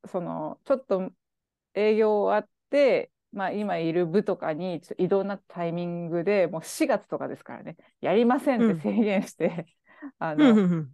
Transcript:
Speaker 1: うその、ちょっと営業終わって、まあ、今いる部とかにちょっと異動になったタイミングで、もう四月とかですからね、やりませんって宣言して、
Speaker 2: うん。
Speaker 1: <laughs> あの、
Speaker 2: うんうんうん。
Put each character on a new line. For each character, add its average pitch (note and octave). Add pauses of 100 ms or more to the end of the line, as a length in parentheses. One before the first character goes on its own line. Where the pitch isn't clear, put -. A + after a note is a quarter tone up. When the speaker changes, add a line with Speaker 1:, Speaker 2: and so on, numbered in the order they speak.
Speaker 1:
う -
そ F3+
の、 E3
ち -
ょ -
っ B3+
と F#3 (640)
営 G#3+
業 G#3+
終 G3+
わ -
っ - (200)
て、 C4 (220)
ま G3
あ、 E3
今 F#3+
い E3
る F3
部 F#3+
と F#3+
か D#3+
に F3
ち -
ょ -
っ -
と -
異 E3+
動 G3
に G3+
な G3+
っ -
た -
タ F3
イ E3+
ミ F3
ン E3+
グ E3+
で、 G3
も E3
う -
四 -
月 G3+
と D3
か C#3
で C#3+
す -
か A#2+
ら C3
ね、 E3 (240)
や D#3+
り A3+
ま B3
せ C4
ん A3+
っ F3+
て D#3+
宣 G#3
言 G#3
し -
て、 E3
Speaker 2:
う -
ん。 E3+ (340)
Speaker 1:
<laughs> C#4+
あ D#3+
の、 D4
Speaker 2:
う -
ん G#3+
う G#3
ん F3
う F3
ん。 D3